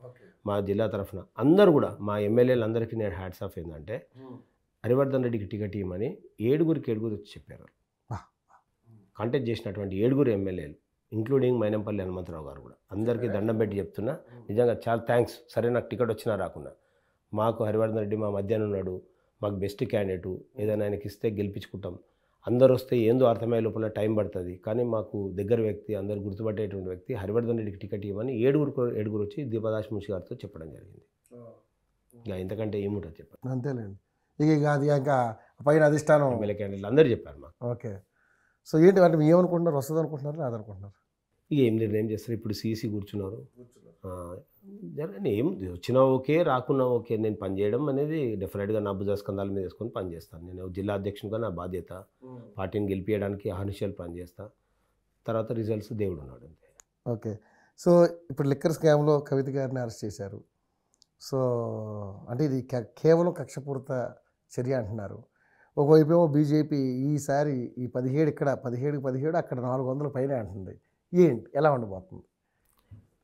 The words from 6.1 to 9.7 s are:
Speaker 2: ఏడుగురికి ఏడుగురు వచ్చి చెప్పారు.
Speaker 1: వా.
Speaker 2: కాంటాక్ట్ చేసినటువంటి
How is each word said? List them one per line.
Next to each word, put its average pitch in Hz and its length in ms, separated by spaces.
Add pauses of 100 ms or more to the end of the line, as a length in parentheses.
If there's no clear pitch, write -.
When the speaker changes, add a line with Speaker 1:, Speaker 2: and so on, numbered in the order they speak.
Speaker 2:
ఏడుగురికి 151 500
ఏడుగురు 110 220
వచ్చి 101 100
చెప్పారు. - 400 (480)
Speaker 1:
వా. 107 60 (1000)
Speaker 2:
కాంటాక్ట్ 120 300
చేసినటువంటి 101 460